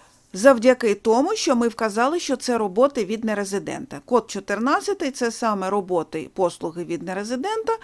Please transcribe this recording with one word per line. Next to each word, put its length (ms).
завдяки 600
тому, 400
що 220
ми 120
вказали, 520
що 160
це 220
роботи 460
від 200
нерезидента. 800
Код 260
чотирнадцятий — 800
це 200
саме 400
роботи, 640
послуги 500
від 180
нерезидента, 680